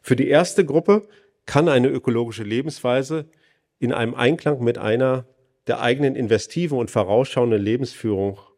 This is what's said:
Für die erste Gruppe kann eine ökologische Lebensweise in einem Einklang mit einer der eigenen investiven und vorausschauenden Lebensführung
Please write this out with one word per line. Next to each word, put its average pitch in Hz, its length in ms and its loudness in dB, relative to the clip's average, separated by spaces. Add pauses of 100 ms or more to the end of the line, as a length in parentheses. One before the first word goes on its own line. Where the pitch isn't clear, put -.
Für - 160 0
die 131 120 0
erste 147 360 2
Gruppe 170 420 2 (380)
kann 156 240 2
eine 131 200 4
ökologische 117 540 -2
Lebensweise 135 840 -4 (520)
in 123 140 -2
einem 117 220 -2
Einklang 135 500 0
mit 117 140 0
einer 123 480 -2 (400)
der 120 140 -2
eigenen 135 360 0
investiven 139 640 -2
und 117 120 -4
vorausschauenden 113 720 2
Lebensführung 104 800 -2 (180)